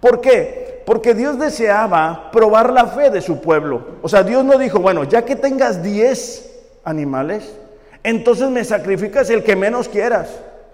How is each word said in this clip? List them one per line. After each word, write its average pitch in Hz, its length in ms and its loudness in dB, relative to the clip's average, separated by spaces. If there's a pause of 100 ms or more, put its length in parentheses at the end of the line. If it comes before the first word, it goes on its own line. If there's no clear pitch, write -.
¿Por 247 180 4
qué? - 640 0
Porque 226 280 2
Dios 254 260 -2
deseaba 202 920 0
probar 220 420 4
la 240 140 4
fe 277 220 2
de 202 120 -2
su 156 180 -4
pueblo. 147 420 0 (200)
O 165 80 -6
sea, 196 140 4
Dios 240 200 0
no 269 140 4
dijo: 233 220 0
"Bueno, 175 240 0
ya 226 200 2
que 254 120 -2
tengas 262 460 -2
diez 208 720 -2 (300)
animales, 151 720 -6 (480)
entonces 233 460 0
me 247 160 -4
sacrificas 202 640 -2
el 226 160 0
que 208 100 2
menos 220 320 -2
quieras. 208 500 -4 (360)